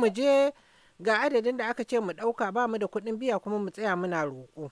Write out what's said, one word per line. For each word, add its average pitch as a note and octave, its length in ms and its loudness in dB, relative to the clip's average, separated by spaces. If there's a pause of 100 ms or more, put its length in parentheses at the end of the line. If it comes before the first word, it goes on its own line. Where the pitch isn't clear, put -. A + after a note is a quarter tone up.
mu A3 40 4
je C#4 420 4 (500)
ga G#3+ 200 2
adadin B3 360 2
da A3+ 120 -2
aka A#3+ 160 -4
ce A#3+ 140 0
mu G3 140 -2
ɗauka, A3+ 400 -2
ba A#3+ 140 2
mu A3+ 100 -2
da G3+ 100 -2
kuɗin A3 320 -6
biya A#3+ 200 0
kuma G#3 180 -4
mu G3+ 120 -2
tsaya G3+ 260 -2
muna F3 300 -2
roƙo. C3+ 460 -10